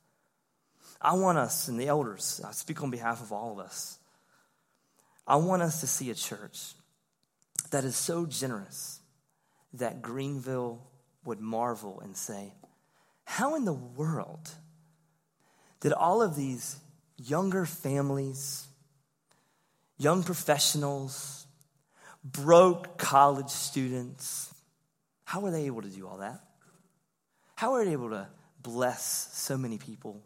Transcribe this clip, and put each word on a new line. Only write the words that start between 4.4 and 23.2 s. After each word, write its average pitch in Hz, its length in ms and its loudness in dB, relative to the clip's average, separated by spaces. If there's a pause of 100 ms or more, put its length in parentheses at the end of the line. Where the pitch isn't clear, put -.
I 139 120 6
want 175 240 4
us 160 180 0
to - 80 -4
see 131 220 -2
a 110 40 -6
church - 600 -10 (1000)
that 135 140 0
is 123 100 -2
so 170 300 -2
generous 127 760 -6 (720)
that 120 280 -6
Greenville 127 800 -6 (440)
would 107 160 -6
marvel 110 580 -4
and 98 160 -16
say, 101 380 -10 (720)
"How 285 300 -2
in 277 100 -2
the 170 80 0
world 127 760 -6 (1300)
did 147 100 4
all 185 300 4
of 170 160 2
these 131 400 -4 (400)
younger 175 480 0
families, 139 1000 -2 (1300)
young 165 260 4
professionals, 143 1200 0 (800)
broke 165 760 8
college 139 520 6